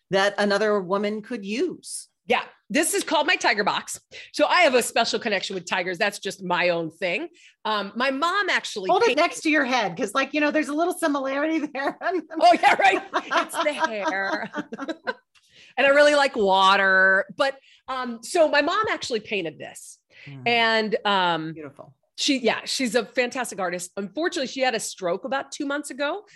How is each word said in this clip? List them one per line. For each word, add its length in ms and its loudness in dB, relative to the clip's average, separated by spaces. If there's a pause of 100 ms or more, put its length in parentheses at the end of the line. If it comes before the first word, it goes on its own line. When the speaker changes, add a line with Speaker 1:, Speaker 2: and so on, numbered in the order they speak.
Speaker 1:
that 280 2
another 440 2
woman 400 -4
could 240 -10
use. 640 -6 (180)
Speaker 2:
Yeah. 180 0 (260)
This 240 0
is 100 -2
called 220 0
my 100 2
tiger 280 0
box. 360 -4 (340)
So 120 2
I 160 4
have 140 6
a 80 4
special 360 0
connection 360 -4
with 100 -8
tigers. 320 -4
That's 220 -2
just 240 -8
my 260 2
own 220 -2
thing. 380 -4 (360)
Um, 300 -4
my 160 0
mom 380 -2
actually 400 -4
Speaker 1:
Hold 140 4
it 40 4
Speaker 2:
painted 140 2
Speaker 1:
next 200 -2
to 80 -2
your 160 2
head, 320 -2
'cause, 160 -6
like, 200 -2
you 80 0
know, 100 2
there's 180 0
a 40 -6
little 200 0
similarity 640 -2
<laughs> 140 -6
there. 280 -6
Speaker 2:
Oh, 600 2
yeah, 180 6
right. 220 4 (120)
It's 500 -2
the 100 0
hair. 840 -4
<laughs> 600 -8 (640)
And 100 4
I 40 6
really 240 8
like 200 2
water. 880 6 (120)
But, 200 0 (300)
um, 340 -6
so 280 4
my 120 4
mom 280 0
actually 320 -4
painted 360 -6
this. 400 -18 (280)
Speaker 1:
Mm. 200 -16
Speaker 2:
And, 600 2
um, 480 0
Speaker 1:
Beautiful. 400 -18 (240)
Speaker 2:
she, 220 0
yeah, 260 0
she's 300 -4
a 100 2
fantastic 540 -4
artist. 360 -6
Unfortunately, 520 -4
she 120 -10
had 160 0
a 40 -4
stroke 440 -4
about 300 -6
two 120 -8
months 240 -6
ago. 360 -6 (100)